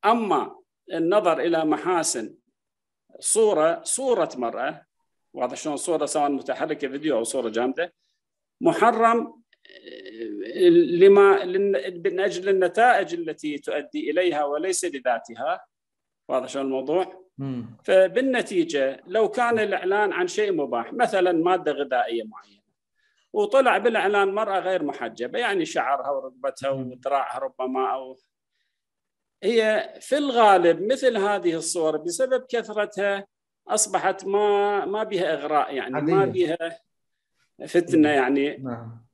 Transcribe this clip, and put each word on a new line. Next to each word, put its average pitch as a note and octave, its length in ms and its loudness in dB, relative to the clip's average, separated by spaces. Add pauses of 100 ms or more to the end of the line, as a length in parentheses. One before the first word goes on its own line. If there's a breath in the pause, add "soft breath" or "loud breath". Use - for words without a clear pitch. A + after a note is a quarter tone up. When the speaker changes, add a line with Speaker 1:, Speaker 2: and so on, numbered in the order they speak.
Speaker 1:
أما G#3 500 0 (380)
النظر E3 460 2
إلى D#3+ 260 0
محاسن D3+ 680 -2 (840)
صورة، E3+ 640 2
صورة A#3 520 0
مرأة، B2+ 500 -6 (480)
واضح C3 220 -4
شلون؟ D3 220 -6
صورة D3+ 280 -2
سواء C#3+ 240 0
متحركة C#3 580 -4
فيديو C#3+ 300 -2
أو - 60 0
صورة A#2 260 -4
جامدة، C3 440 -4 (680)
محرم، A3+ 840 2 (1120)
آه، F3+ 140 6
لما، F#3+ 760 8
لن-، F#3+ 600 -2
من F#3 140 -2
أجل F#3+ 300 -2
النتائج F#3+ 640 2
التي D3+ 440 -8
تؤدي C#3+ 540 -6
إليها D#3+ 320 0
وليس D#3+ 420 -4
لذاتها. B2+ 800 -6 (640)
واضح B2+ 180 -4
شلون C3+ 180 -6
الموضوع؟ C#3+ 640 -4 (100)
Speaker 2:
مم. B2+ 460 -10
Speaker 1:
فبالنتيجة، F#3 1200 0
لو G3+ 220 0
كان A#3 300 0
الإعلان G3+ 540 0
عن F3+ 140 -2
شيء G3+ 240 -2
مباح، B2 420 -4
مثلا F#3 380 2
مادة F3 400 0
غذائية A#2+ 520 -2
معينة، - 380 -20 (720)
وطلع A3 440 4
بالإعلان G#3+ 500 2
مرأة G3 320 -2
غير F3+ 240 -2
محجبة، A#2+ 560 -6
يعني، G3+ 260 -2
شعرها C3+ 440 -2
وركبتها C3+ 640 -6
Speaker 2:
مم. C3 180 -6
Speaker 1:
وذراعها B2+ 480 -4
ربما، C3 540 -4
أو C3 240 -10 (1300)
هي A3 580 0
في - 160 -2
الغالب G#3 760 4
مثل B3+ 260 0
هذه F#3+ 380 0
الصور D#3+ 420 -2
بسبب B3+ 520 -2
كثرتها G#3 800 -4 (400)
أصبحت F#4 580 -2
ما، G4+ 600 2
ما G#3+ 180 -4
بها F3+ 300 -2
إغراء، D3 420 -2
يعني، B2+ 260 -4
ما E3+ 180 2
Speaker 2:
عادية. F3 360 0
Speaker 1:
بها E3 240 -8 (880)
فتنة، D#3 420 4
Speaker 2:
مم. D3 60 2
Speaker 1:
يعني. C#3 420 0
Speaker 2:
نعم. A#2 560 -12